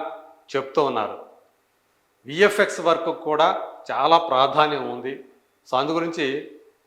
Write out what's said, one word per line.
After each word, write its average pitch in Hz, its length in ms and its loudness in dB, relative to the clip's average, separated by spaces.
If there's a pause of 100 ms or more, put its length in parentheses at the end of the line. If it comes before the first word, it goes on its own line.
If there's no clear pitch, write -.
(540)
చెప్తూ 135 360 -2
ఉన్నారు. 104 280 -4 (1080)
విఎఫ్ఎక్స్ 190 600 2
వర్క్ 165 220 2 (160)
కూడా 151 220 4 (420)
చాలా 135 280 4 (120)
ప్రాధాన్యం 139 640 2
ఉంది. 127 200 -8 (540)
So - 120 -6
అందు 151 180 -2
గురించి 165 300 -4 (600)